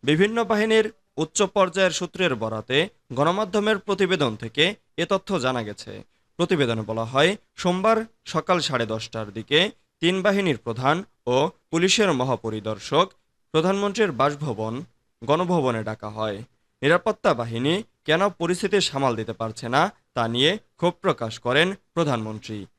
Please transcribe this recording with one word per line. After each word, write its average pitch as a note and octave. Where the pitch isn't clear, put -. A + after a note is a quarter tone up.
বিভিন্ন G3
বাহিনীর A3
উচ্চ D#3+
পর্যায়ের F#3
সূত্রের E3
বরাতে A2+
গণমাধ্যমের G3+
প্রতিবেদন F3+
থেকে D3+
এ E3+
তথ্য F#3+
জানা B2
গেছে। G#2
প্রতিবেদনে C#3+
বলা A2
হয়, C#3+
সোমবার G#3+
সকাল E3+
সাড়ে B2+
দশটার A2
দিকে D3
তিন F3+
বাহিনীর G3
প্রধান C3
ও C3+
পুলিশের F3+
মহাপরিদর্শক A#2
প্রধানমন্ত্রীর G3
বাসভবন C3
গণভবনে C#3+
ডাকা G#2+
হয়। G#2+
নিরাপত্তা F3+
বাহিনী B2
কেন F3
পরিস্থিতি F#3
সামাল C3+
দিতে A2
পারছে A2+
না, D#3
তা A#2
নিয়ে C3+
ক্ষোভ F3
প্রকাশ A#2+
করেন D3+
প্রধানমন্ত্রী। A2